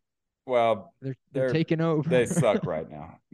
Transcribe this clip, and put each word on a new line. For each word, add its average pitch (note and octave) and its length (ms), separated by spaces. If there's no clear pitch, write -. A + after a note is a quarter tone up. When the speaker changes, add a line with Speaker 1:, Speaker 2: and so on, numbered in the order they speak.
Speaker 1:
Well, A#2 540
Speaker 2:
They're, C3 160
they're C3 140
Speaker 1:
they're, B2+ 60
Speaker 2:
taking D#3+ 280
over. D#3+ 280
Speaker 1:
they B2+ 180
Speaker 2:
<laughs> E3 140
Speaker 1:
suck G#2+ 240
right D#2+ 240
now. D2+ 300